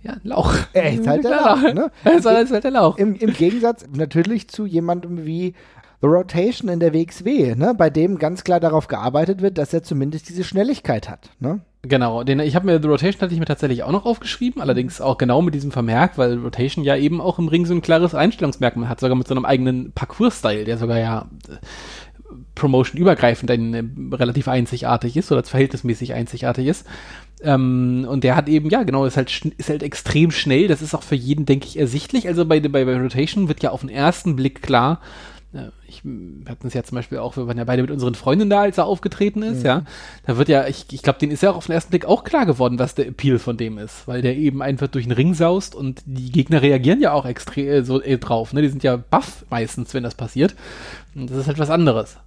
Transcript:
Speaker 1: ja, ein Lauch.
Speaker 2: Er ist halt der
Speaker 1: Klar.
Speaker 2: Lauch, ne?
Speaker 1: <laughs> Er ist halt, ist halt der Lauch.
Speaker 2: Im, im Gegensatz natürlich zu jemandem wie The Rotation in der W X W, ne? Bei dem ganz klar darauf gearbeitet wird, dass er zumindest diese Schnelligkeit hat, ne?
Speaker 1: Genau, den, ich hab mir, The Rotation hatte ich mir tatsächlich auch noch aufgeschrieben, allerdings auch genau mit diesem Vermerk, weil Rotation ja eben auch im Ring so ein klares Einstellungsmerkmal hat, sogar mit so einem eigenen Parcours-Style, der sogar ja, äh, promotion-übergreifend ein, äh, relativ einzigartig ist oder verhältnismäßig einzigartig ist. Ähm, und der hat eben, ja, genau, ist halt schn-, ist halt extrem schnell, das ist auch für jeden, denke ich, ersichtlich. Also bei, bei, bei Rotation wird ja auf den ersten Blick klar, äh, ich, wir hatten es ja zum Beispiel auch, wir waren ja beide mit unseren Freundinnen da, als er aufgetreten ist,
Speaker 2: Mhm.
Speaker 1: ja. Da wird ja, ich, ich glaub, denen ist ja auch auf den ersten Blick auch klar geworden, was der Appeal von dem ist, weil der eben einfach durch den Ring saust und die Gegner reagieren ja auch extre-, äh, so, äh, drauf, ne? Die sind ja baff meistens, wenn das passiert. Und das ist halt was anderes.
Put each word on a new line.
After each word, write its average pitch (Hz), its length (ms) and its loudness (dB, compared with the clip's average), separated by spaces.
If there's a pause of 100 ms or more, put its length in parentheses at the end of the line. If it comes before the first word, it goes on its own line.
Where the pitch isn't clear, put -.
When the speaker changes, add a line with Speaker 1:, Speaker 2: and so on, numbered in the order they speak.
Speaker 1:
ja, 220 100 -12
ein - 100 -16
Lauch. - 300 0 (200)
Speaker 2:
Er 160 200 2
ist 113 140 -2
halt 147 160 2
der 240 80 0
Speaker 1:
Klar. 285 320 4
Speaker 2:
Lauch, 311 100 4
ne? 269 240 -2
Speaker 1:
<laughs> - 60 -20
Er 320 140 6
ist - 80 2
halt, 233 200 6
ist 262 80 -2
halt 214 100 0
der 262 80 0
Lauch. 180 260 4
Speaker 2:
Im, 202 180 2
im 214 180 0
Gegensatz 226 520 0 (100)
natürlich 170 520 0
zu - 180 -8
jemandem 170 600 -2
wie 175 280 -4 (480)
The 147 60 2
Rotation 185 640 2
in 175 100 -2
der 165 140 4
W 165 80 2
X 170 240 -6
W, 175 300 2
ne? 180 200 2
Bei 165 140 4
dem 160 300 0
ganz 160 240 -2
klar 175 160 2
darauf 156 280 2
gearbeitet 147 540 -2
wird, 190 160 0
dass 147 160 -4
er 165 100 0
zumindest 151 460 -4
diese 175 140 -6
Schnelligkeit 190 680 -2
hat, - 300 -18
ne? 170 220 -4 (200)
Speaker 1:
Genau, 123 420 0
den, 135 160 2
ich 151 160 0
hab 180 80 2
mir, 165 180 4
The 151 60 0
Rotation 151 340 0
hatte 180 120 -2
ich 165 60 -2
mir 160 60 -2
tatsächlich 135 380 -2
auch 135 80 -4
noch 196 140 -2
aufgeschrieben, 240 560 -4
allerdings 127 400 -2
auch 131 160 0
genau 127 240 2
mit 175 140 2
diesem 143 160 -4
Vermerk, 123 460 2
weil 120 200 2
Rotation 123 460 -4
ja 139 140 2
eben 156 240 0
auch 180 180 -6
im 170 80 0
Ring 170 180 2
so 175 80 -2
ein 165 80 0
klares 165 320 2
Einstellungsmerkmal 139 760 0
hat, 143 100 -6
sogar 127 160 0
mit 127 120 0
so 135 80 -2
einem 127 100 -2
eigenen 127 480 0
Parcours-Style, 107 720 -2
der 113 120 -2
sogar 117 220 0
ja, 113 280 -4 (220)
äh, 71 60 -16 (1000)
promotion-übergreifend 131 960 2
ein, 113 220 0
äh, 127 420 -8
relativ 123 320 0
einzigartig 120 680 -2
ist - 140 -2
oder 127 120 2
verhältnismäßig 127 720 -2
einzigartig 120 540 -4
ist. - 180 -2 (560)
Ähm, 127 680 2
und 135 140 -2
der 127 120 4
hat 147 140 0
eben, 151 200 2
ja, 233 140 2
genau, 135 220 0
ist 127 100 -2
halt 131 140 0
schn-, - 280 -6
ist - 120 -8
halt 151 140 -4
extrem 151 480 0
schnell, 151 360 2
das 151 140 2
ist 151 140 -6
auch - 80 -6
für - 120 -2
jeden, 139 300 -2
denke 135 220 2
ich, - 120 -10
ersichtlich. 151 480 -2
Also 170 180 2
bei, 156 140 4
bei, 143 240 2
bei 127 140 2
Rotation 135 500 0
wird - 160 -2
ja 131 80 0
auf - 100 -8
den 135 80 -10
ersten 143 460 0
Blick 131 280 -2
klar, 131 360 2 (540)
äh, 139 160 -14 (180)
ich, - 160 -20
wir 90 480 -14
hatten 123 160 -12
es 117 60 -8
ja 123 100 -4
zum - 120 -10
Beispiel 120 240 -8
auch, 120 180 -8
wir 123 100 -6
waren 120 100 -4
ja 117 60 -4
beide 127 200 0
mit 135 80 -4
unseren 123 240 -2
Freundinnen 202 340 2
da, 202 120 4
als 202 180 0
er 160 80 4
aufgetreten 202 560 -2
ist, 139 160 -4
Speaker 2:
Mhm. 123 60 -4
Speaker 1:
ja. 139 180 2 (420)
Da 117 120 0
wird 143 120 2
ja, 139 180 4
ich, - 240 -8
ich 139 120 -14
glaub, - 160 0
denen 147 120 0
ist 147 120 -2
ja 196 80 4
auch 180 60 -2
auf - 100 -10
den 165 80 -2
ersten - 160 -2
Blick 175 140 0
auch - 180 2
klar 269 240 0
geworden, 123 320 2
was 123 160 -2
der 131 120 -2
Appeal 131 300 2
von 120 180 -4
dem 110 220 -8
ist, - 300 -16
weil 123 160 -4
der 127 120 0
eben 139 280 0
einfach 139 240 -2
durch 127 180 -4
den 123 80 -2
Ring 156 220 2
saust 170 400 0
und 131 300 -8
die 127 260 -10
Gegner 139 320 4
reagieren 139 380 4
ja 151 120 2
auch 143 120 0
extre-, 139 420 -6
äh, 143 160 2
so, 131 180 0
äh, 135 160 0
drauf, 113 340 -2
ne? 147 120 2
Die 143 60 4
sind 135 140 -6
ja 127 140 2
baff - 540 -2
meistens, 117 420 -6
wenn 127 100 -4
das 117 120 -8
passiert. 127 400 0 (600)
Und 131 140 -10
das 131 80 -8
ist 135 100 -4
halt 151 120 -4
was 147 100 -2
anderes. 147 580 2